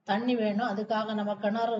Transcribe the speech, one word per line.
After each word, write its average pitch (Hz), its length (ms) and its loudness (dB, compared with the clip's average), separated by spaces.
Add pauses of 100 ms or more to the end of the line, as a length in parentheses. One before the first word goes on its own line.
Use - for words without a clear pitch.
தண்ணி 233 280 2
வேணும், 214 360 0
அதுக்காக 214 420 -2
நம்ம 208 240 0
கிணறு 226 420 0